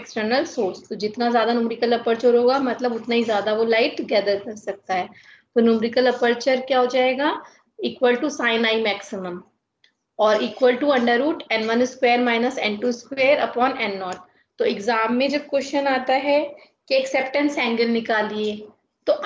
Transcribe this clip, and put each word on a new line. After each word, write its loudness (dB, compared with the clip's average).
external -2
source। -4
तो -10
जितना -2
ज्यादा 2
न्यूमेरिकल 0
अपर्चर 2
होगा, 4
मतलब -2
उतना -4
ही 4
ज्यादा 0
वो 2
लाइट 2
गैदर 0
कर -10
सकता -8
है। -4
तो -6
न्यूमेरिकल 4
अपर्चर 0
क्या 2
हो 4
जाएगा? 0
Equal 0
to -2
sine 0
I 2
maximum -8
और 4
equal 2
to 2
under 2
root -2
N 0
one 2
square 2
minus 0
N -2
two -2
square 0
upon 0
N -4
naught। -8
तो 0
एग्जाम 0
में 0
जब -4
क्वेश्चन -2
आता 0
है 2
कि 0
एक्सेप्टेंस 0
एंगल 0
निकालिए, -2
तो 2